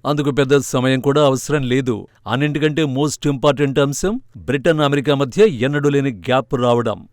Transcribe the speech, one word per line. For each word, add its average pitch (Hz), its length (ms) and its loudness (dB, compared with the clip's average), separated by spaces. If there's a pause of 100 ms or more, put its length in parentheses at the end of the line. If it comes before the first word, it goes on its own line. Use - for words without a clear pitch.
(100)
అందుకు 147 280 0
పెద్ద 135 160 2 (160)
సమయం 131 360 0
కూడా 139 140 2 (100)
అవసరం 139 320 -2 (100)
లేదు. 127 220 0 (380)
అన్నింటికంటే 147 500 0 (140)
మోస్ట్ 143 360 -2
ఇంపార్టెంట్ 139 520 0
అంశం 147 300 -2 (340)
బ్రిటన్, 151 380 0
అమెరికా 143 340 0
మధ్య 143 260 4 (200)
ఎన్నడూ 147 300 0
లేని 139 160 0 (160)
గ్యాప్ 127 260 0 (100)
రావడం. 120 340 0 (140)